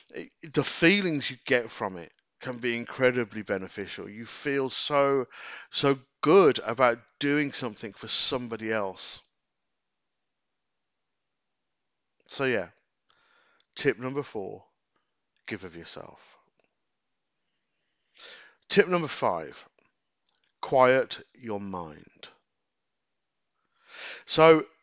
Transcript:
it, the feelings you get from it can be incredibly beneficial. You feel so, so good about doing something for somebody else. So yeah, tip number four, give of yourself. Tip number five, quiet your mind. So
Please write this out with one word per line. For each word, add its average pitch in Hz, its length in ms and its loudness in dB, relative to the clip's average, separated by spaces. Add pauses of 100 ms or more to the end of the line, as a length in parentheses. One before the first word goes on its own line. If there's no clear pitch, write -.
(140)
it, 160 160 -12 (220)
the 143 120 0
feelings 170 640 2
you 127 60 -12 (100)
get 120 240 0
from 98 260 -8
it 85 160 -14 (280)
can 123 180 -10
be 117 180 -2
incredibly 120 640 0
beneficial. 95 640 -8
You 107 180 -14
feel 139 420 -4
so, 139 580 0 (440)
so 139 280 2 (240)
good 156 420 8
about 120 340 2 (220)
doing 143 320 0
something 107 400 -8
for - 160 -16
somebody 113 640 -4
else. 98 480 -6 (3000)
So - 180 -6
yeah, 107 240 0 (1080)
tip 131 220 0
number 131 240 -6
four, 101 420 -12 (800)
give 95 180 -10
of 85 120 -16
yourself. - 440 -16 (2500)
Tip 185 200 4
number 175 200 0
five, 87 560 -4 (960)
quiet 127 600 4 (180)
your 107 220 -8
mind. 87 680 -12 (2000)
So 160 380 8 (180)